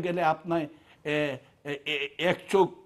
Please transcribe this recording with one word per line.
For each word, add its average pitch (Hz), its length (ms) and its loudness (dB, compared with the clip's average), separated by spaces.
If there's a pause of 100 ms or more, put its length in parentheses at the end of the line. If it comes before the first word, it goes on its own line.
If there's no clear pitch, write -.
গেলে 175 180 -2
আপনার, 165 380 0
এ, 151 760 -4 (260)
এ, 147 100 -6 (120)
এ, 151 120 -2 (200)
এক 170 200 2 (120)
চোখ 190 180 6 (180)